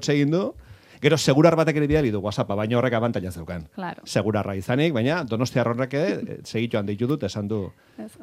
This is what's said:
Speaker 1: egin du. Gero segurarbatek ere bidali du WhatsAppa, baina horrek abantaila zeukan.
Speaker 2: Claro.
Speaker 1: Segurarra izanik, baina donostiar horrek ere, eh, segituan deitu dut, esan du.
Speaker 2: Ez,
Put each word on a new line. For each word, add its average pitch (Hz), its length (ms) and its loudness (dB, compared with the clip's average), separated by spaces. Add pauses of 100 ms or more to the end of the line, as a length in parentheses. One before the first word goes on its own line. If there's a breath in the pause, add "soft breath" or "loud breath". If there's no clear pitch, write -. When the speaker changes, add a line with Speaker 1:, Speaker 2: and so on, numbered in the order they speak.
Speaker 1:
egin 143 240 2
du. 196 220 0 (480 loud breath)
Gero 151 160 4
segurarbatek 156 580 6
ere 147 120 2
bidali 147 240 2
du 104 100 -2
WhatsAppa, 101 340 -2
baina 110 220 0
horrek 120 160 2
abantaila 110 380 -2
zeukan. 82 440 -10
Speaker 2:
Claro. 180 300 -10
Speaker 1:
Segurarra 101 500 0
izanik, 135 380 0
baina 139 320 0
donostiar 117 420 0
horrek 123 260 -2
ere, 170 200 0
eh, - 320 -8
segituan 113 400 -2
deitu 104 200 -2
dut, 143 180 -2
esan 101 260 -4
du. 101 200 -4 (280 soft breath)
Speaker 2:
Ez, 220 260 -16